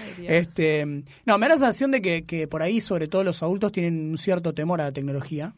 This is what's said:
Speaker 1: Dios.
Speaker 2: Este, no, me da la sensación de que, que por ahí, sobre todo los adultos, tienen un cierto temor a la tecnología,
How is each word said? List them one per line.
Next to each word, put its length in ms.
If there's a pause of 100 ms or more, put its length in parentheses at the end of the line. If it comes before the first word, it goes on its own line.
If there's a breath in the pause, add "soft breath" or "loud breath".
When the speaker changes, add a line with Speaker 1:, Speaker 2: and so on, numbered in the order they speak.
(180)
Speaker 1:
Dios. 140
Speaker 2:
Este, 520 (400 loud breath)
no, 140
me 80
da 80
la 40
sensación 340
de 100
que, 220
que 240
por 140
ahí, 180
sobre 280
todo 160
los 180
adultos, 300
tienen 380
un 80
cierto 360
temor 260
a 40
la 80
tecnología, 640